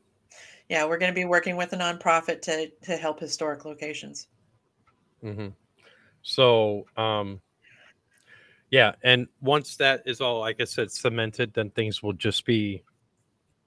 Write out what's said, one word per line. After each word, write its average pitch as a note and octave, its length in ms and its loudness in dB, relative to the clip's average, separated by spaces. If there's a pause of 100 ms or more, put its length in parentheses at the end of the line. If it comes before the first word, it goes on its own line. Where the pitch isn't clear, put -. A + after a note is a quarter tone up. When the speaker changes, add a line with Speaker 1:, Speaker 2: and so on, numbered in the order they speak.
(680)
Speaker 1:
Yeah, D#3 180 2
we're E3 120 0
gonna F3+ 160 2
be F3+ 100 -2
working F3 320 2
with F3 160 -4
a G3 40 -6
nonprofit E3+ 680 0
to, D#3+ 260 -4
to - 280 -8
help D#3 240 -4
historic D3+ 440 -6
locations. D3 640 -12 (960)
Speaker 2:
Mm-hmm. G#2 240 -10 (760)
So, A2 600 4 (120)
um, G#2 440 -2 (1300)
yeah, A#2 220 6 (100)
and B2+ 260 4 (120)
once C#3+ 360 0
that C3+ 280 2
is B2 160 -8
all, A#2+ 200 0
like A2+ 200 -4
I A#2+ 40 0
said, G#2+ 260 -4
cemented, A2+ 640 -2
then G#2+ 160 -2
things A2 320 -4
will G#2 100 -2
just G2+ 320 -4
be, G#2 380 0 (840)